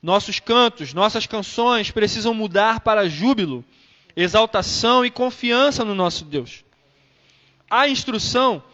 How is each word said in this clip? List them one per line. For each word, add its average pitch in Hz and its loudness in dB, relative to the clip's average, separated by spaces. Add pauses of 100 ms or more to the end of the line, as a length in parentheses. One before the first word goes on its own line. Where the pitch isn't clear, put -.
Nossos 190 0
cantos, 226 0
nossas 214 0
canções 226 -2
precisam 220 -2
mudar 214 0
para 214 2
júbilo, 160 -2 (500)
exaltação 220 2
e 247 -2
confiança 247 0
no 208 -4
nosso 180 -2
Deus. 147 -10 (1040)
A 262 2
instrução 247 -2 (120)